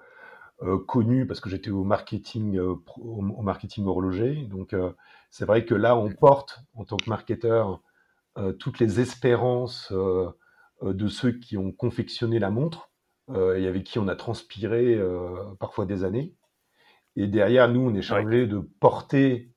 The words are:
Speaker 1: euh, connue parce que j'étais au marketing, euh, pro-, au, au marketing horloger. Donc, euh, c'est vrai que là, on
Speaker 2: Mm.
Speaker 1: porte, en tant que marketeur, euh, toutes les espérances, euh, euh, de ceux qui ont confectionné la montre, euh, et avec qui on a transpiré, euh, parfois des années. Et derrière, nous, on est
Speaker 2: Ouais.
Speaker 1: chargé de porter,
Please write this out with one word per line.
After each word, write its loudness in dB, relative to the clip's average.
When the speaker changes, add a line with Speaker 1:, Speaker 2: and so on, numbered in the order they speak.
Speaker 1:
euh, 2
connue 2
parce -8
que -10
j'étais -6
au -2
marketing, -2
euh, 0
pro-, -20
au, -10
au -4
marketing -4
horloger. -2
Donc, -10
euh, -2
c'est -8
vrai 4
que 2
là, 4
on 0
Speaker 2:
Mm. -6
Speaker 1:
porte, 4
en -12
tant -6
que -10
marketeur, -2
euh, -4
toutes -10
les 2
espérances, 0
euh, 0
euh, -2
de -2
ceux 0
qui -8
ont -4
confectionné -2
la 0
montre, -4
euh, 2
et 0
avec -2
qui -4
on -2
a -2
transpiré, 0
euh, -2
parfois -6
des -4
années. -4
Et 0
derrière, 6
nous, 2
on 2
est 0
Speaker 2:
Ouais. 0
Speaker 1:
chargé 0
de -2
porter, 2